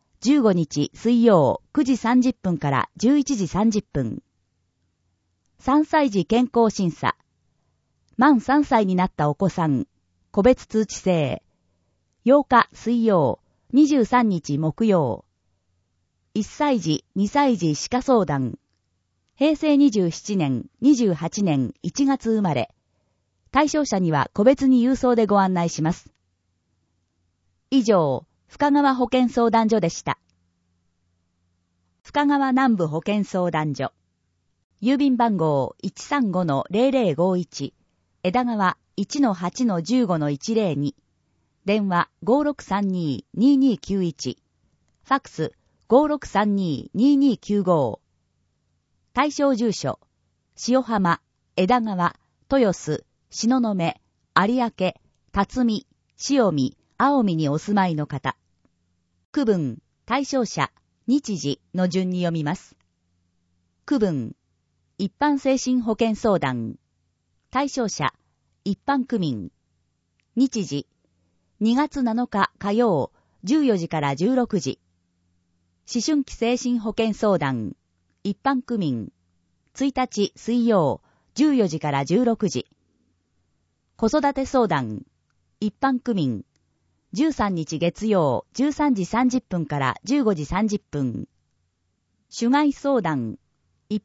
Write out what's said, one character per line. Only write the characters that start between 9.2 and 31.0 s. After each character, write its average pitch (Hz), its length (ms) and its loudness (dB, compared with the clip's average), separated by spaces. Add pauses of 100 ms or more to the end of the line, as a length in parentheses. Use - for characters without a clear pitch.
お 147 60 0
子 190 140 -2
さ 165 200 -2
ん。 131 180 0 (440)
個 202 120 0
別 247 240 4
通 220 200 -2
知 - 100 -12
制。 160 460 -2 (840)
八 277 200 6
日 240 280 2
水 233 320 -2
曜、 170 360 2 (320)
二 294 140 6
十 269 180 4
三 240 240 2
日 147 300 -2
木 156 280 0
曜。 160 380 0 (1120)
一 208 100 -2
歳 285 360 -2
児、 160 240 -2 (100)
二 202 140 0
歳 277 280 2
児 160 180 0
歯 - 160 -8
科 247 120 -2
相 233 220 2
談。 139 340 -4 (760)
平 302 220 2
成 294 200 2
二 277 140 6
十 190 200 0
七 - 260 -6
年、 139 300 -2 (140)
二 277 140 6
十 220 200 2
八 165 280 -6
年 139 400 0
一 269 240 -2
月 262 240 -2
生 220 120 0
ま 170 120 0
れ。 - 180 -4 (800)
対 294 160 2
象 294 180 -2
者 208 140 -2
に 170 140 0
は 143 220 0
個 208 100 2
別 269 240 4
に 247 180 4
郵 262 80 2
送 247 220 0
で 226 100 2
ご 202 140 4
案 190 120 2
内 170 160 -2
し 151 140 -6
ま 160 100 0
す。 - 200 -14 (1600)
以 262 140 2
上、 170 440 2 (200)
深 - 240 0
川 285 240 4
保 254 140 0
健 254 200 2
相 233 220 2
談 226 180 2
所 220 120 2
で 165 80 2
し - 140 -10
た。 - 160 -8 (1800)